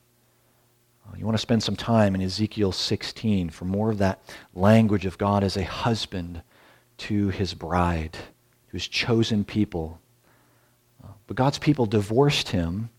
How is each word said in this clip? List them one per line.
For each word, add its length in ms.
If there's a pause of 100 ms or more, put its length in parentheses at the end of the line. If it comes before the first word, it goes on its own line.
(1080)
Uh, 100
you 80
want 120
to 40
spend 220
some 120
time 400
in 60
Ezekiel 500
sixteen 800
for 160
more 240
of 100
that 200 (340)
language 520
of 120
God 260
as 140
a 60
husband 800 (560)
to 320
his 240
bride, 600
to 580
his 160
chosen 560
people. 560 (1040)
Uh, 40 (200)
but 80
God's 240
people 260
divorced 640
him. 500